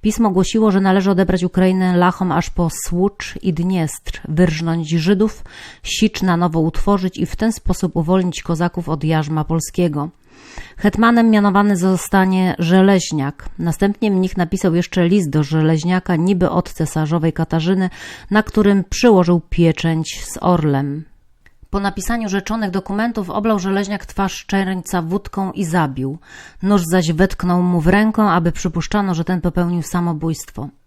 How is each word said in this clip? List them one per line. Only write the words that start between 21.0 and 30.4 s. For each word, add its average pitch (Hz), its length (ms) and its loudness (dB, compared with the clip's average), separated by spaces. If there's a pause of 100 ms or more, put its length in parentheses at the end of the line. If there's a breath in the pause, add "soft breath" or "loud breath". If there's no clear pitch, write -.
Po 202 100 -4
napisaniu 202 500 -4
rzeczonych 196 420 -4
dokumentów 196 580 -4
oblał 214 300 0
Żeleźniak 196 460 -4
twarz - 400 -6
Czerńca 185 560 -2
wódką 190 500 -4
i 190 140 -4
zabił. 143 520 -2 (460 loud breath)
Nóż 196 180 4 (100)
zaś 175 200 2
wetknął 180 520 2
mu 175 180 2
w 156 60 2
rękę, 214 360 4
aby 175 280 2
przypuszczano, 185 640 -2
że 165 100 -2
ten 180 180 -2
popełnił 175 400 -2
samobójstwo. 165 880 -4 (180)